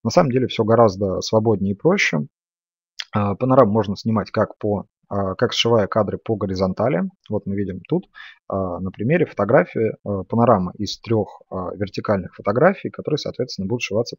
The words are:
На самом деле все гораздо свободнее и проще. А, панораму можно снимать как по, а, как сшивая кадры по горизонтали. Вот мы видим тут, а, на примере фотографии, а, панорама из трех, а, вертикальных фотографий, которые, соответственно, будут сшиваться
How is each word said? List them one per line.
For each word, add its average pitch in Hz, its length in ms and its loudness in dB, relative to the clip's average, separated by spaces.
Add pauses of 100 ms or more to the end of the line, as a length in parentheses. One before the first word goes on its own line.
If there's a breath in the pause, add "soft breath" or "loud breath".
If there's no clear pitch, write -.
На 117 80 -2
самом 160 200 4
деле 127 160 2
все - 180 -2
гораздо 101 560 4
свободнее 104 520 0
и 95 40 -6
проще. 170 500 0 (840)
А, 101 220 0
панораму 127 380 4
можно 101 240 0
снимать 110 340 -2
как - 260 -2
по, 104 280 -4 (240)
а, 98 260 -4
как - 180 0
сшивая 113 340 2
кадры 98 300 0
по - 200 -4
горизонтали. 98 640 0 (260)
Вот 104 160 -4
мы 98 120 -4
видим 92 320 -6
тут, 185 160 -2 (440 loud breath)
а, 92 300 -4
на 92 120 -6
примере 151 340 0
фотографии, 117 720 0 (100)
а, 101 180 -4
панорама 113 540 2
из - 240 -8
трех, 110 480 -2
а, 92 260 -8
вертикальных 98 600 -4
фотографий, 123 540 0
которые, - 300 -6
соответственно, - 480 -6
будут 120 160 -2
сшиваться 110 360 -4